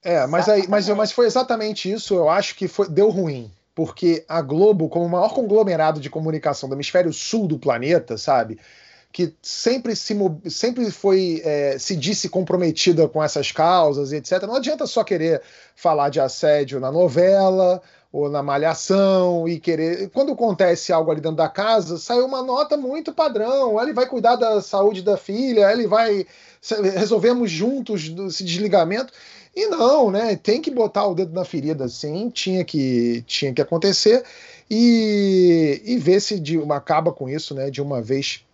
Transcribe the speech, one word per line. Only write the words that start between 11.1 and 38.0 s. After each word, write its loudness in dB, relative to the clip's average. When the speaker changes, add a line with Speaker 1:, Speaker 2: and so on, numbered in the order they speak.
Speaker 1:
é, 0
se -6
disse -4
comprometida 0
com -2
essas -2
causas 2
e -6
et -10
cetera. -2
Não -2
adianta -4
só -2
querer 0
falar 0
de -2
assédio 0
na -4
novela 4
ou -2
na -4
Malhação 2
e -4
querer, -2
quando 0
acontece 2
algo 2
ali -2
dentro -4
da 2
casa, 0
sai -2
uma -2
nota 0
muito -6
padrão, 0
"Ele -4
vai 0
cuidar 2
da 2
saúde 0
da 0
filha, 2
ele 0
vai, 2
se-, -6
resolvemos 2
juntos -4
do, -8
esse -8
desligamento." 0
E -2
não, 4
né? -2
Tem -2
que -6
botar 0
o 0
dedo -4
na -6
ferida, -6
sim, -8
tinha -2
que, 0
tinha -4
que -2
acontecer 2
e, 4
e -2
ver 4
se -4
de, -2
acaba 0
com -10
isso, -8
né, -6
de -10
uma -4